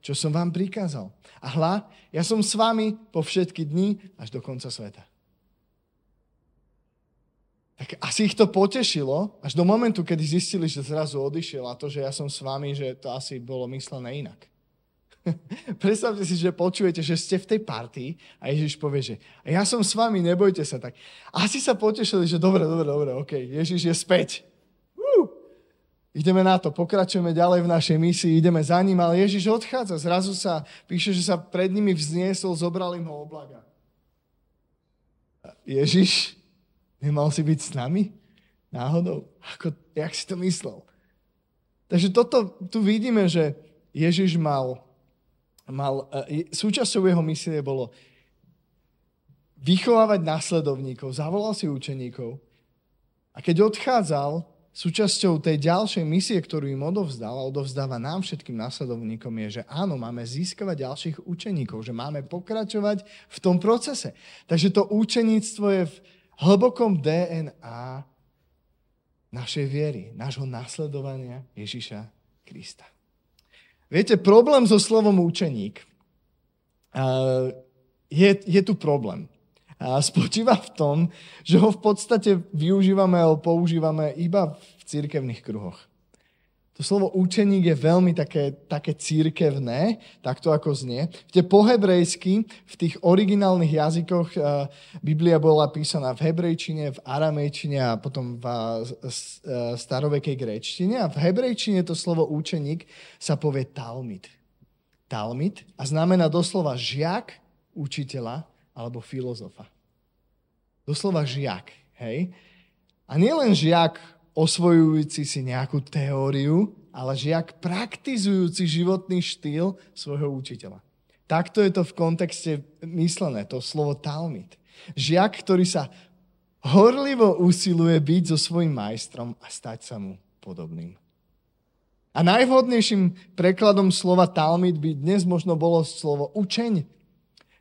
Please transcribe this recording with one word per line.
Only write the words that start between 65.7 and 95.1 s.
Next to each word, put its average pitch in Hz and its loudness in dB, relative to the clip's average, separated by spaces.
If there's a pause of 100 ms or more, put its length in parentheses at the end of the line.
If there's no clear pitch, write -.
je 185 2
v - -20 (500)
hlbokom 208 4
D 147 0
N 165 -2 (140)
A 123 -14 (1300)
našej 123 -6
viery, 139 -4 (120)
nášho 131 -8
nasledovania 131 -10 (160)
Ježiša 110 -12 (400)
Krista. - -20 (1040)
Viete, 208 2
problém 226 6
so 214 8
slovom 208 4
učeník, 160 -2 (1120)
eh, 131 0 (480)
je, 185 6 (160)
je 190 6
tu 190 0
problém. 127 -2 (540)
A 127 -2
spočíva 220 2
v - -18
tom, 147 2 (440)
že 170 4
ho 202 8
v 214 -6
podstate 208 2 (160)
využívame 190 4
alebo 160 4
používame 160 0
iba 170 0
v - -20
cirkevných 143 -6
kruhoch. 101 -10 (960)
To 143 -8
slovo 196 2
učeník 190 4
je 151 2
veľmi 170 4
také, 143 -2 (160)
také 147 -4
cirkevné, 156 0 (240)
takto 139 0
ako 147 0
znie. 123 -4
Viete, - 0
po 202 8
hebrejsky, 196 4
v - -20
tých 170 -4
originálnych 190 4
jazykoch, 165 0
eh, 143 0 (320)
Biblia 156 4